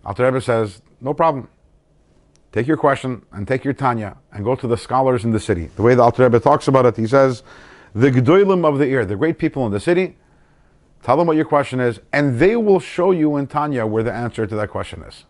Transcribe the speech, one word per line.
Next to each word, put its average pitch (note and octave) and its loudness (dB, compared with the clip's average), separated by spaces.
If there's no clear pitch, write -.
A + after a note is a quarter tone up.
Alter G2+ -4
Rebbe C3 0
says, A2+ -2
"No C#3 -6
problem. D3 -2
Take A#2+ -2
your D3+ 0
question C3 -2
and G2+ -10
take C3 -2
your C#3 -4
Tanya A2+ -4
and G#2 -10
go B2 -2
to B2+ -10
the A2+ 0
scholars B2+ 0
in A#2 0
the A2 0
city." E2+ -4
The G2 -4
way A#2+ 6
the A#2+ 8
Alter A#2+ 4
Rebbe A#2+ 4
talks C#3+ 2
about C3 4
it, A2+ 2
he A2+ -4
says, C3 2
"The B2+ 2
Gdolim F3 4
of D3 2
the D3 2
ear, B2+ 0
the G2 -6
great D#3 -2
people C#3 -4
in G#2+ -4
the G2+ -4
city, F3 -2
tell C3+ 0
them F3 0
what D#3+ 0
your D#3 0
question C#3 -2
is, A#2+ -2
and C#3+ 0
they F#3+ 2
will G3+ 2
show F3+ -2
you D3+ 0
in C#3 -4
Tanya D3 -4
where A2 -2
the A2 -4
answer A2+ -6
to G2+ -8
that G#2 -4
question - -10
is." - -20